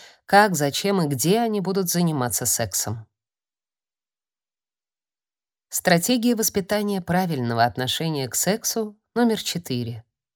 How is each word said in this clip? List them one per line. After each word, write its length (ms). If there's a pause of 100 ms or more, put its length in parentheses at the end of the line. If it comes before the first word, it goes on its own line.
(260)
как, 300
зачем 440
и 60
где 320
они 220
будут 280
заниматься 580
сексом. 600 (2750)
Стратегия 640
воспитания 640
правильного 640
отношения 640
к 60
сексу 640 (160)
номер 260
четыре. 640 (340)